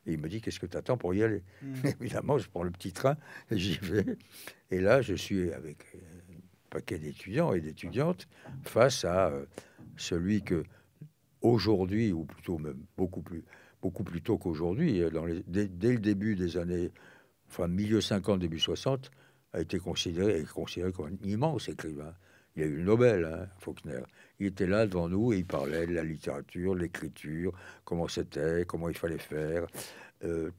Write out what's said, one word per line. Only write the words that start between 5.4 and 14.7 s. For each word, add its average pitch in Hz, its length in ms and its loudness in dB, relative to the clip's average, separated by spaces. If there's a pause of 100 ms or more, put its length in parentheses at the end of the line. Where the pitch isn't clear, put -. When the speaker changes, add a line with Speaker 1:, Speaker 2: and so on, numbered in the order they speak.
Speaker 1:
avec, 73 260 -10 (180)
euh, - 20 -18 (320)
un 85 100 -18 (300)
paquet - 280 -4
d'étudiants 95 540 -2
et 87 80 2
d'étudiantes 107 680 -2 (340)
face 127 420 6
à, 90 240 4
euh, 69 160 -2 (520)
celui 92 460 0
que 87 200 0 (800)
aujourd'hui, 104 720 4
ou 80 120 -2
plutôt - 340 -6
même 73 200 -6 (180)
beaucoup 92 260 -2
plus, 82 220 -10 (380)
beaucoup 95 220 -2
plus 85 180 -6
tôt 110 160 2
qu'aujourd'hui, 90 640 2